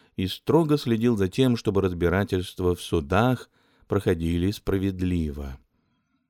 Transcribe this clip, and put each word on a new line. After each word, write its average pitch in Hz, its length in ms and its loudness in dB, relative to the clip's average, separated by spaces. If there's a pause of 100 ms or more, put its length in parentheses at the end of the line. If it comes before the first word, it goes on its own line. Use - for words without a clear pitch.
(160)
и 92 120 0
строго 147 500 0
следил 117 400 2
за 95 100 2
тем, 123 300 2
чтобы 98 240 0
разбирательства 90 920 0
в - 60 -10
судах 92 680 0 (360)
проходили 87 640 0
справедливо. 90 1080 -2 (720)